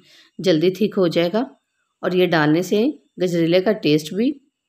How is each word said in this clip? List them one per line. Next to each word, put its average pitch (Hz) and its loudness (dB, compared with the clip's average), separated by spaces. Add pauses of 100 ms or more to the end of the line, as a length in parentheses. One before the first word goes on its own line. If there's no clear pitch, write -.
(400)
जल्दी 175 0
थिक 202 -4
हो 185 2
जाएगा 170 -2 (580)
और 180 -4
ये 180 4
डालने 160 2
से 208 0 (340)
गजरेले 170 0
का 202 0
टेस्ट 156 0
भी 240 0 (380)